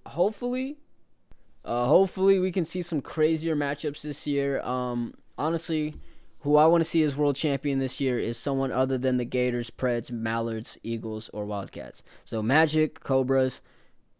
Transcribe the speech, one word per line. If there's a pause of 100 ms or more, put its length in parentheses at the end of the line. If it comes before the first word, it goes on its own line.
hopefully, (880)
uh,
hopefully
we
can
see
some
crazier
matchups
this
year.
Um, (220)
honestly, (440)
who
I
wanna
see
as
world
champion
this
year
is
someone
other
than
the
Gators,
Preds,
Mallards,
Eagles,
or
Wildcats. (220)
So
Magic,
Cobras, (600)